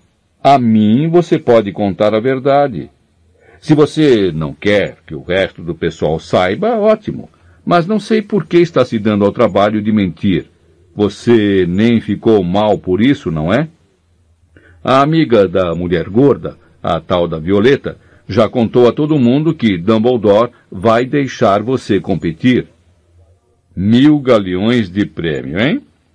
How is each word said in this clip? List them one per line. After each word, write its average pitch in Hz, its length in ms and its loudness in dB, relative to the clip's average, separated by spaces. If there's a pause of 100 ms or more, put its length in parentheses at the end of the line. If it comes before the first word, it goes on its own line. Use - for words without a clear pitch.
(420)
A 139 160 4
mim 113 520 2
você 165 300 0
pode 113 320 2
contar 104 420 -2
a 110 60 0
verdade. 135 720 -2 (680)
Se - 140 0
você 143 580 2
não 78 220 -6
quer 98 440 -2 (100)
que 80 80 -14
o 69 80 -14
resto 90 400 -4
do 82 100 -8
pessoal 80 460 -4
saiba, 113 580 -2
ótimo. 170 500 -2 (380)
Mas 170 220 0
não 214 120 -2
sei 220 220 -2
por 208 240 -4
que 175 120 0
está 165 280 2
se 117 140 -4
dando 104 260 0
ao 101 60 2
trabalho 104 500 0
de 107 100 -4
mentir. 92 540 -2 (500)
Você 104 720 2
nem 110 320 2
ficou 104 440 0
mal 101 340 0
por 92 240 -2
isso, 127 300 0
não 80 200 -4
é? 147 160 0 (1160)
A 135 180 2
amiga 139 460 2
da 87 260 -2
mulher 85 340 -4
gorda, 95 500 0 (260)
a 87 160 -2
tal 87 280 -2
da 82 120 -6
Violeta, 101 580 0 (300)
já 104 200 0
contou 120 400 2
a 113 40 4
todo 151 260 -2
mundo 139 340 2
que 104 280 -2
Dumbledore 110 720 2 (200)
vai 113 360 0
deixar 120 560 0
você 113 360 -2
competir. 87 680 -2 (1080)
Mil 123 440 2
galeões 107 720 0
de 98 160 -2
prêmio, 82 520 -6
hein? 180 220 -2 (340)